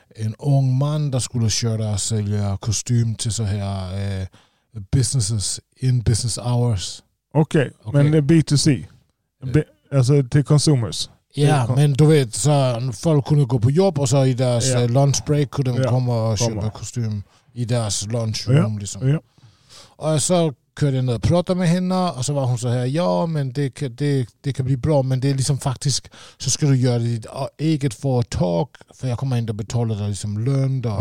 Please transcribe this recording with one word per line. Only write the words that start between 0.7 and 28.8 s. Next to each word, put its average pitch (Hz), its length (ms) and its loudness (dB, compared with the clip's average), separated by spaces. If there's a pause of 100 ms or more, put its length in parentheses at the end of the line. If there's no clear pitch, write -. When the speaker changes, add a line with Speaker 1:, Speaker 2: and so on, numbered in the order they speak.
Speaker 1:
man 147 340 -2
där 127 80 -2
skulle 113 300 -2
köra 110 420 -2
och 101 100 -2
sälja 104 560 -2
kostym 117 580 -2
till 113 160 -6
så 113 120 -4
här, 98 800 -4
eh, 92 60 -6 (640)
businesses 117 680 0 (180)
in 127 240 0
business 107 360 0
hours. 120 640 -2 (320)
Speaker 2:
Okej, 151 380 2 (120)
Speaker 1:
Okej. 143 200 2
Speaker 2:
men 147 80 4
det 156 60 4
är 156 40 4
B 151 220 6
two 147 140 2
C? 127 280 2 (580)
Speaker 1:
Eh. 131 80 -8
Speaker 2:
Be-, 151 120 4 (340)
alltså 135 260 6
till 139 200 2
consumers? 135 640 2 (240)
Speaker 1:
Ja, 143 240 4
Speaker 2:
Till 120 100 0
kon- 113 80 0
Speaker 1:
men 143 180 4
du 151 120 4
vet, 143 300 4
så 131 580 0
folk 151 340 0
kunde 147 180 4
gå 123 140 0
på 120 120 2
jobb 175 280 2
och 143 100 0
så 139 160 4
i 131 80 2
deras, 123 360 0
Speaker 2:
Ja. 123 120 2
Speaker 1:
eh, 120 80 2
lunchbreak 139 600 2
kunde 127 200 -2
de 123 120 0
Speaker 2:
Ja, 127 60 0
Speaker 1:
komma 120 420 0
och 107 80 0
Speaker 2:
komma. 113 220 -2
Speaker 1:
köpa 110 80 -2
kostym 107 540 -6 (300)
i 117 120 -6
deras 104 420 -2
lunchroom, 113 640 0
Speaker 2:
Ja, 104 60 -6
Speaker 1:
liksom. 104 300 -4
Speaker 2:
ja. 156 100 2 (580)
Speaker 1:
Och 151 440 -4
så 170 320 2 (220)
kunde 131 360 0
jag 113 100 -2
pratade 180 380 2
med 185 100 2
henne 180 420 0
och 127 140 -6
så 147 80 -2
var 139 120 0
hon 123 120 0
så 113 120 -4
här, 123 160 0
"Ja, 175 400 0
men 147 280 -4
det 143 160 -2
kan, 123 260 -8
det, 139 320 0 (140)
det 139 120 -4
kan 131 120 -4
bli 135 120 0
bra, 143 260 0
men 131 160 0
det 131 100 0
är 139 60 2
liksom 135 220 0
faktiskt, - 520 -4 (280)
så - 120 -6
ska - 160 -2
du 139 120 4
göra 123 220 2
ditt, 117 260 -4
eh, - 60 -16 (260)
eget 147 360 -2
företag, 113 760 -2 (260)